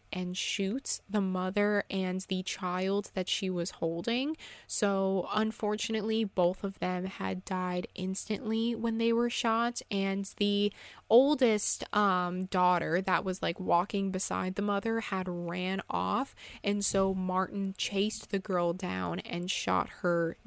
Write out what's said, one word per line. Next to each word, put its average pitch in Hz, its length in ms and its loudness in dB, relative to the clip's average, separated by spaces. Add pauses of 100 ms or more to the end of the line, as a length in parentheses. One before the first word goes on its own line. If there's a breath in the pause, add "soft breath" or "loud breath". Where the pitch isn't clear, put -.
(120)
and 185 240 -4
shoots - 760 0
the 202 120 0
mother 196 680 0
and 185 380 -2
the 185 160 -2
child 190 720 -2
that 185 160 -4
she 190 200 -2
was 175 220 -2
holding. 233 640 -2 (320 loud breath)
So 196 680 2
unfortunately, 220 920 0
both 185 400 0
of 196 140 -4
them 185 260 -2
had 190 400 -4
died 180 500 -2
instantly 220 800 0
when 226 220 -2
they 233 160 2
were 240 160 2
shot, 233 600 0
and 196 480 0
the 202 360 2 (360 loud breath)
oldest, 247 760 6 (100)
um, 185 500 2
daughter 180 560 2
that 185 220 0
was, 185 180 -2
like, 170 160 -2
walking 185 540 2
beside 185 440 0
the - 60 -4
mother 208 380 0
had 190 300 -4
ran 180 600 -2
off, 185 460 0 (260 loud breath)
and 202 220 0
so 196 300 4
Martin 190 640 -2
chased - 520 -2
the 196 100 -2
girl 175 340 0
down 185 480 -2
and 175 280 -6
shot - 380 0 (140)
her 170 340 2 (100)